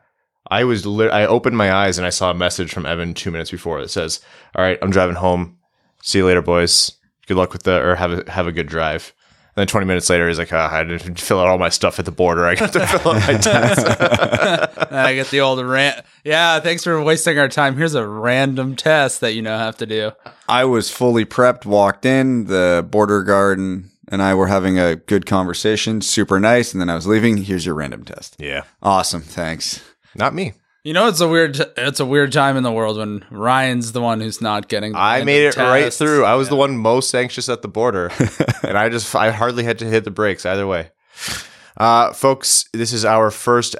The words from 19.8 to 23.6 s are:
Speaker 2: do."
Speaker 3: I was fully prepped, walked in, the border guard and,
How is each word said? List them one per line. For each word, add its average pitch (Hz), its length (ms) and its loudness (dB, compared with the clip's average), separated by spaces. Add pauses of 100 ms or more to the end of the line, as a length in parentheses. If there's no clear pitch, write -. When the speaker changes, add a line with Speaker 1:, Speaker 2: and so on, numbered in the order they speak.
Speaker 2:
do." 107 260 -4 (360)
Speaker 3:
I 127 160 4
was 120 260 2
fully 117 360 2
prepped, 123 400 2
walked 101 400 2
in, 131 400 2
the 90 440 2
border 104 320 2
guard 98 360 2
and, 95 320 -6 (180)